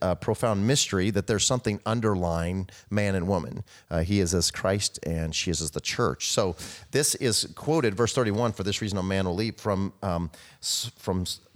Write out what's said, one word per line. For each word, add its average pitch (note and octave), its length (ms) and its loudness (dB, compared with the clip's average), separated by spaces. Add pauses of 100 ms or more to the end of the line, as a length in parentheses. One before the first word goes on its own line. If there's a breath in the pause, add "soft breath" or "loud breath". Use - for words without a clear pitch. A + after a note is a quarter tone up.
a F2+ 140 2
profound G#2+ 500 2
mystery G#2+ 440 2
that G2 180 0
there's G#2+ 180 2
something A2 400 0
underlying F#2 840 0 (220 loud breath)
man G2+ 240 2
and F2+ 140 0
woman. G2 340 -2 (280 loud breath)
Uh, E2 100 2
he G2 200 4
is F2 140 2
as E2+ 160 2
Christ - 540 -2
and D#2+ 300 -2
she - 160 -2
is D#2 100 -2
as D#2 120 -4
the - 80 -6
church. - 500 -2
So F#2+ 260 0 (340 loud breath)
this D3 260 0
is G#2+ 380 0
quoted, C#3+ 400 0
verse A2+ 200 0
thirty-one, A2+ 380 2
"For - 120 -6
this G2 160 -2
reason G2+ 180 -2
a F#2 40 0
man F#2+ 240 0
will F2 80 0
leave," G#2+ 220 -2
from, G2 360 0 (100)
um, E2+ 280 -2 (320 loud breath)
s-, - 340 -4
from F#2 260 -2
s-, - 180 -6 (160)